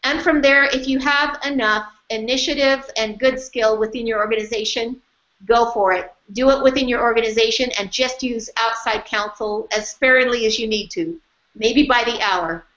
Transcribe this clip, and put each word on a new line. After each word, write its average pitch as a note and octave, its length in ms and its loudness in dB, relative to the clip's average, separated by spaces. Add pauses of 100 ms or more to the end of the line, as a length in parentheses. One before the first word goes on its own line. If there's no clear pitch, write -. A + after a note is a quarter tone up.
And D4 180 -2
from D4+ 180 2
there, C#4 240 6
if C4+ 240 -2
you C4 120 0
have C#4+ 440 0
enough B3+ 480 0 (180)
initiative C4 840 0
and G#3+ 220 -4
good B3+ 200 2
skill A3 400 0
within A3 280 -4
your A3 140 0
organization, A3 800 -4 (460)
go A#3 260 4
for G3 200 2
it. F3+ 200 -4 (200)
Do B3+ 180 4
it C4+ 120 2
within C4 260 4
your A#3+ 140 0
organization A3+ 760 2
and G3 140 -6
just B3+ 300 -2
use A#3 340 -6
outside A3+ 480 -2
counsel G#3 720 -6
as G#3+ 140 -4
sparingly B3+ 560 2
as A3 120 0
you A#3 80 -4
need G#3+ 260 -4
to, E3 280 -6 (340)
maybe A3+ 320 2
by A#3+ 180 2
the A#3 180 -4
hour. F3 420 -2 (120)